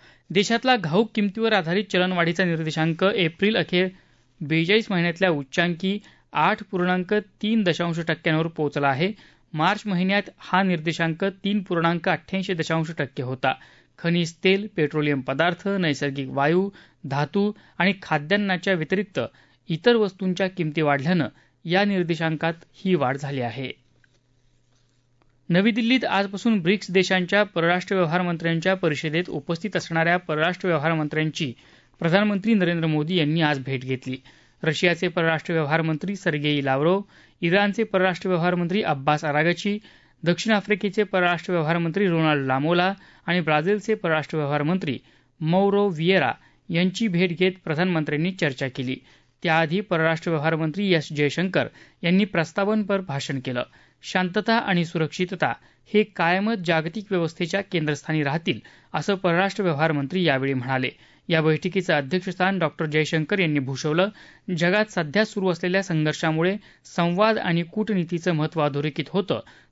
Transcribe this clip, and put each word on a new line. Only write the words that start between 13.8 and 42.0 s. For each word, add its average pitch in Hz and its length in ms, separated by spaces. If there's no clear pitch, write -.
खनिज 170 340
तेल, 196 320
पेट्रोलियम 147 460
पदार्थ, 156 460
नैसर्गिक 143 640
वायू, 156 400
धातू 151 460
आणि 190 240
खाद्यान्नाच्या 190 720
व्यतिरिक्त 180 460
इतर 175 260
वस्तूंच्या 190 520
किमती 165 340
वाढल्यानं 147 460
या 185 200
निर्देशांकात 165 680
ही 190 220
वाढ 135 220
झाली 139 240
आहे. 120 300
नवी 190 220
दिल्लीत 233 340
आजपासून 202 540
ब्रिक्स 180 320
देशांच्या 185 520
परराष्ट्र 180 520
व्यवहार 180 260
मंत्र्यांच्या 165 520
परिषदेत 165 560
उपस्थित 170 460
असणाऱ्या 170 420
परराष्ट्र 175 500
व्यवहार 165 260
मंत्र्यांची 151 600
प्रधानमंत्री 202 540
नरेंद्र 170 340
मोदी 156 280
यांनी 160 260
आज 147 180
भेट 131 220
घेतली. 131 360
रशियाचे 170 440
परराष्ट्र 165 460
व्यवहार 160 280
मंत्री 160 340
सर्गेई 147 500
लाव्हरोव्ह, 151 360
इराणचे 196 420
परराष्ट्र 185 460
व्यवहार 180 260
मंत्री 175 280
अब्बास 151 400
आरागची, 165 560
दक्षिण 175 300
आफ्रिकेचे 208 500
परराष्ट्र 180 500
व्यवहार 165 240
मंत्री 170 300